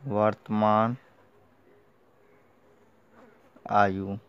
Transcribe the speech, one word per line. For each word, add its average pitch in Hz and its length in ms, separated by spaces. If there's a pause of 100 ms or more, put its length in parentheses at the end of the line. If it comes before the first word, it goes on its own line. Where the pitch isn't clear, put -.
वर्तमान 107 960 (2750)
आयु 98 460 (120)